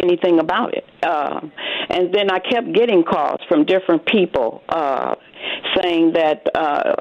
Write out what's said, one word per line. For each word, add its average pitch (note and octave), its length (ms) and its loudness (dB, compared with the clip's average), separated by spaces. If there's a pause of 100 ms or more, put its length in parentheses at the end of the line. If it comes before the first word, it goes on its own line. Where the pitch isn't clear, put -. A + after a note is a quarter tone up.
anything F3 360 4
about F3+ 360 -2
it. - 100 -6 (180)
Uh, D3+ 380 -2 (480)
and F3 260 -2
then G3+ 160 2
I F#3 80 0
kept A#3 340 -4
getting G#3 320 4
calls D3 440 -2
from D3+ 160 4
different F#3 420 0
people, D#3 600 0
uh, C3+ 460 -2 (680)
saying E3 320 2
that, D#3+ 400 0
uh, D3+ 460 0